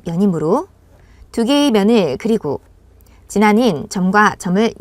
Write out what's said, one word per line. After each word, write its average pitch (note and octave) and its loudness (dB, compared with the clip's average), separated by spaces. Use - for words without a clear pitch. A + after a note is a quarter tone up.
면이므로 F3+ -2
두 - -2
개의 C#4+ 2
면을 G3+ 2
그리고 G3+ -4
지나는 G#3 0
점과 G3 0
점을 F3+ -2